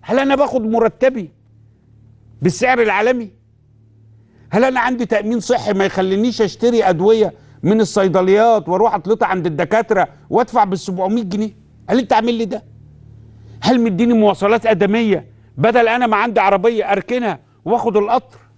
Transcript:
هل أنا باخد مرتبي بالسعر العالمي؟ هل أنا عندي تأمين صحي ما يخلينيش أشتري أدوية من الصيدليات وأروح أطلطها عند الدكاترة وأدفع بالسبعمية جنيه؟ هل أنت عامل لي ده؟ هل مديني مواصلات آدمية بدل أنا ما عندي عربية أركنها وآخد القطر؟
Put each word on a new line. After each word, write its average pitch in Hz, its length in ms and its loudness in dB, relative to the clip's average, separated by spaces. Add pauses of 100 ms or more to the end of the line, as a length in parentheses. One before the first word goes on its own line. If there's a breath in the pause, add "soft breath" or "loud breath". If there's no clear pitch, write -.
هل 240 180 -2
أنا 277 180 0
باخد 262 260 0
مرتبي 226 680 0 (1120)
بالسعر 247 400 0
العالمي؟ 220 480 0 (1200 soft breath)
هل 214 140 2
أنا 254 160 -2
عندي 240 260 -2
تأمين 214 340 -2
صحي 214 320 -2
ما 196 120 0
يخلينيش 196 580 -2
أشتري 226 420 0
أدوية 190 480 2 (300 soft breath)
من 208 180 2
الصيدليات 196 880 2
وأروح 214 260 0
أطلطها 202 320 -2
عند 180 200 -2
الدكاترة 180 600 0 (220 soft breath)
وأدفع 226 340 0
بالسبعمية 190 580 -4
جنيه؟ 208 280 -6 (380)
هل 233 100 2
أنت 254 140 -2
عامل 226 220 0
لي 226 100 -2
ده؟ - 200 -8 (960 loud breath)
هل 247 200 2
مديني 233 340 0
مواصلات 214 520 2
آدمية 208 600 0 (320 soft breath)
بدل 233 300 2
أنا 240 180 0
ما 214 100 2
عندي 220 240 0
عربية 202 520 0
أركنها 208 460 -4 (260 soft breath)
وآخد 226 320 0
القطر؟ 220 420 -2 (200)